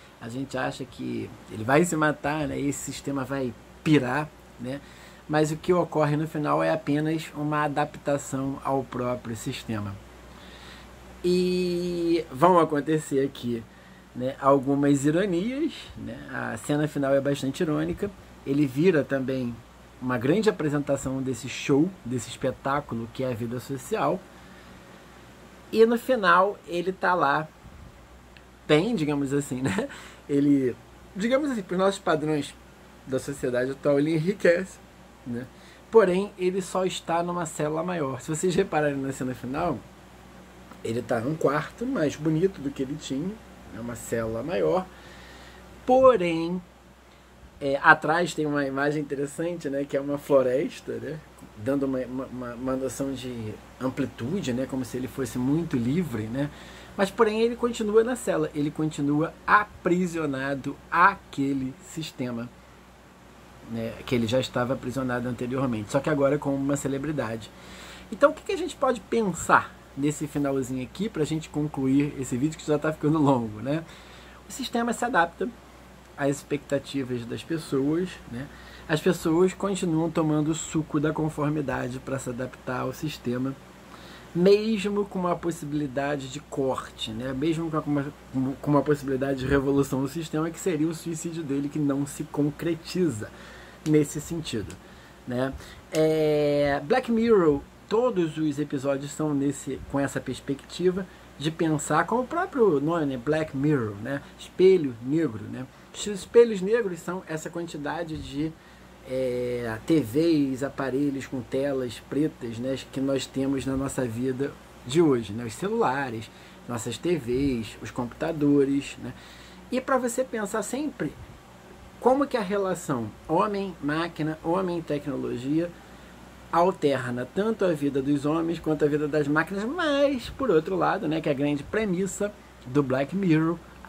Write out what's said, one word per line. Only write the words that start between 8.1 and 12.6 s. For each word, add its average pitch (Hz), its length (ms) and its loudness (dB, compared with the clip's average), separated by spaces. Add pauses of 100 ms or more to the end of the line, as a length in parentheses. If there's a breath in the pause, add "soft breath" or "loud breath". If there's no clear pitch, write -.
ao 135 220 0
próprio 123 500 -4
sistema. 107 600 -6 (1300 loud breath)
E 180 1080 2
vão 170 280 8
acontecer 151 640 2